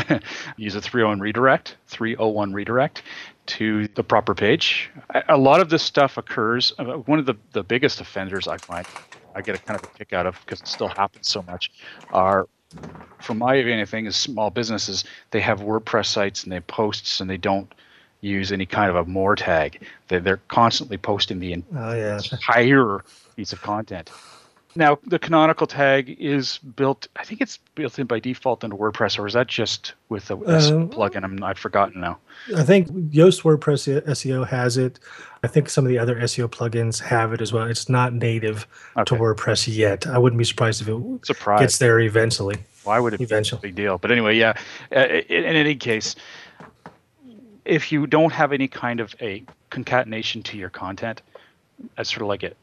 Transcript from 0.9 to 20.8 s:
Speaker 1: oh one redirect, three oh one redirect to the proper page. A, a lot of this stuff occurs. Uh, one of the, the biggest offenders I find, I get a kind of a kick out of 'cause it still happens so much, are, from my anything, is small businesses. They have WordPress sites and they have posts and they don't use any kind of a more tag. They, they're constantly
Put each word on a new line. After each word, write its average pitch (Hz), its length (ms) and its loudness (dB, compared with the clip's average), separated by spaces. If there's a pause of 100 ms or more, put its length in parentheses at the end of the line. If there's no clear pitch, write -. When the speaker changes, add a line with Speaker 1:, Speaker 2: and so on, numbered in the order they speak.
Speaker 1:
oh 107 60 4
one 101 100 -2
redirect, 120 560 0 (120)
three 113 280 -6
oh 110 140 2
one 104 240 -2
redirect 113 500 -2 (540)
to 107 320 0
the 117 140 -4
proper 107 300 2
page. - 560 0 (240)
A, 135 160 0
a 151 80 6
lot 139 240 8
of 165 80 0
this 156 140 2
stuff - 340 2
occurs. 120 640 -2
Uh, 135 60 -8 (200)
one 151 140 4
of 131 80 -2
the, 120 80 2 (160)
the 104 120 -4
biggest 123 380 0
offenders 95 460 -8
I 85 100 -4
find, 87 300 -12 (480)
I 98 80 -8
get 104 100 -4
a 95 60 -6
kind 104 200 -8
of - 80 -16
a - 100 -20
kick - 160 -18
out 90 120 0
of 92 220 -6
'cause - 140 -12
it - 60 -18
still - 200 -4
happens - 420 -4
so 98 140 -4
much, 90 280 -10 (400)
are, 95 360 2 (720)
from 113 180 -6
my 127 220 2
anything, 110 480 -2
is 95 80 -4
small 110 340 -2
businesses. 104 540 -4 (280)
They 110 100 0
have 98 200 0
WordPress 110 460 -2
sites 98 360 -2
and 95 80 -12
they 90 60 -6
have 85 100 -12
posts - 540 -4
and 92 80 -6
they 95 80 -4
don't 98 340 -2 (500)
use 98 300 -4
any 95 140 -2
kind 101 240 0
of 87 60 0
a 87 100 2
more 95 300 0
tag. 80 440 0 (280)
They, 92 120 0
they're 95 280 -2
constantly 117 500 2